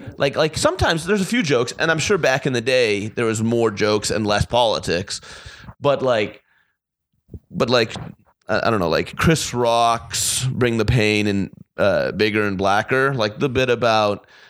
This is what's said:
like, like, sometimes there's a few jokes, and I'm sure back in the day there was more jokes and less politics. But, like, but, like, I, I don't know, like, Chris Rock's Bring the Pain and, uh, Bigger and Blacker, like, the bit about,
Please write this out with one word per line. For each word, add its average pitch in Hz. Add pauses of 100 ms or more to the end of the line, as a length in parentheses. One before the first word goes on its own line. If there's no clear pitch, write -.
(180)
like, 139
like, 156
sometimes 294
there's 196
a 190
few 240
jokes, 131
and 160
I'm 160
sure 202
back 135
in 139
the 117
day 110
there 117
was 110
more 113
jokes 107
and 107
less 104
politics. 98 (600)
But, 135
like, 110 (1080)
but, 117
like, 120 (520)
I, 107
I -
don't 110
know, 85
like, 80
Chris -
Rock's 117
Bring 120
the 107
Pain 107
and, 98 (280)
uh, 78
Bigger 107
and 98
Blacker, 110
like, 107
the 143
bit 127
about, 110 (220)